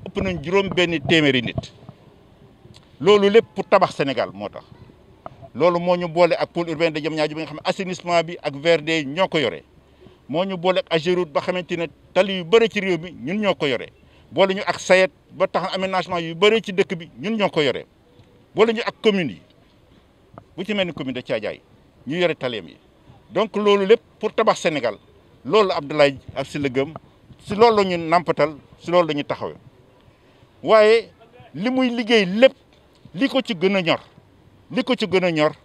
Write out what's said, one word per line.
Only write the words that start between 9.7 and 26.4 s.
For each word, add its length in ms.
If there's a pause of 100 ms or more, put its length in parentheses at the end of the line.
Moo 160
ñu 120
boole 220
ak 120
ageroute 420
ba 80
xamante 360
ne 100 (280)
tali 240
yu 60
bëri 240
ci 120
réew 180
mi 140
ñun 280
ñoo 140
ko 120
yore. 220 (420)
Boole 240
ñu 120
ak 140
sayet 300 (220)
ba 140
tax 280
aménagement 440
yu 160
bëri 280
ci 100
dëkk 240
bi 140 (100)
ñun 160
ñoo 140
ko 120
yore. 240 (680)
Boole 180
ñu 140
ak 160
communes 320
yi. 80 (1120)
Bu 80
ci 100
mel 120
ni 80
commune 200
de 60
Thiadiaye, 400 (460)
ñu 120
yore 160
taleem 340
yi. 80 (540)
Donc 260
loolu 300
lépp 140 (180)
pour 140
tabax 280
Sénégal. 360 (480)
Loolu 280
Abdoulaye 440 (180)
ak 120